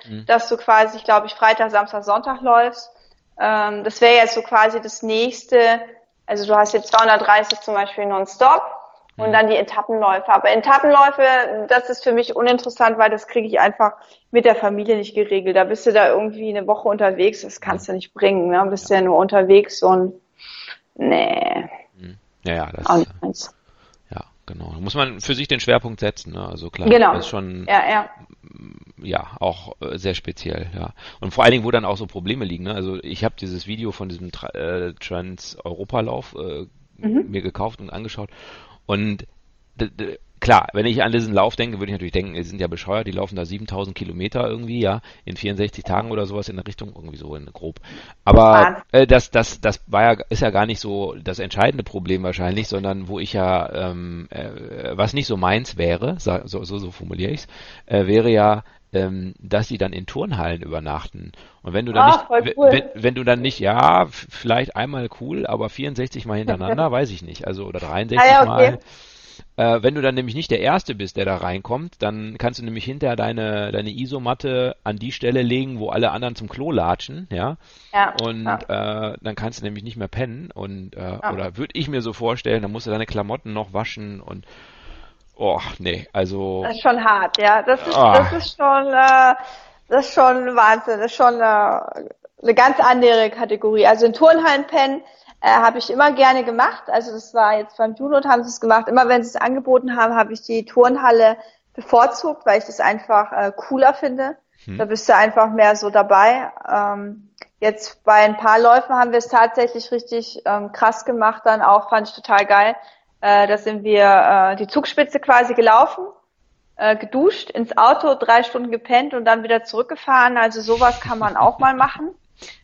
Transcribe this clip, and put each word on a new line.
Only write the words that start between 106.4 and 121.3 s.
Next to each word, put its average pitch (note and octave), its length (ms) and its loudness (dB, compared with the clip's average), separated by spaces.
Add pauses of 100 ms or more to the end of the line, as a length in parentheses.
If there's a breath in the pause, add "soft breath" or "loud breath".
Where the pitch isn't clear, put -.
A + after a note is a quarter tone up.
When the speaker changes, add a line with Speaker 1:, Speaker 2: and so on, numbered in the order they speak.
Speaker 2:
Ähm, G3+ 580 -6 (300)
jetzt - 440 -4
bei G#3+ 200 8
ein G#3+ 140 4
paar A3 220 4
Läufen A#3+ 340 4
haben A#3+ 180 2
wir A#3+ 60 2
es A#3 120 -4
tatsächlich A#3 640 0
richtig, A#3 540 -6
ähm, G#3 280 -4
krass A3 320 0
gemacht. A3 400 0
Dann A3 180 2
auch, - 260 4
fand G#3+ 200 0
ich - 40 -16
total G3+ 320 0
geil. G3+ 300 4 (460 loud breath)
Äh, G3+ 260 4
da G#3 100 2
sind G#3 260 -6
wir, G#3 200 4
äh, F#3+ 540 6
die G#3 100 -6
Zugspitze - 520 -2
quasi B3 360 4
gelaufen, A3+ 480 4 (720)
äh, G#3+ 200 0
geduscht, B3+ 560 -2
ins - 260 -6
Auto, C#4 360 4
drei A#3+ 300 2
Stunden B3 280 -8
gepennt B3+ 440 0
und A#3 100 -4
dann A3+ 180 4
wieder A3+ 200 0
zurückgefahren. B3 760 0
Also A3+ 240 0
sowas A#3 380 2
kann A3+ 180 -8
man G#3 180 -4